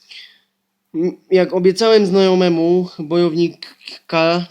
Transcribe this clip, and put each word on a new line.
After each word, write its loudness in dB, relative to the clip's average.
m, -4
jak 2
obiecałem 2
znajomemu 2
bojownika -4